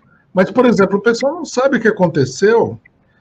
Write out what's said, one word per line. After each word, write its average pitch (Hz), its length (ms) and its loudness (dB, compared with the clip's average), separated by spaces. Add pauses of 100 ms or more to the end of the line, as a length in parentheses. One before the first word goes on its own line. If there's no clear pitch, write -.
(340)
Mas, 190 180 0
por 247 140 2
exemplo, 196 320 2
o 190 40 -2
pessoal 233 320 -2
não 339 120 -10
sabe 254 320 -2
o 233 40 -2
que 226 60 0
aconteceu 180 920 0 (420)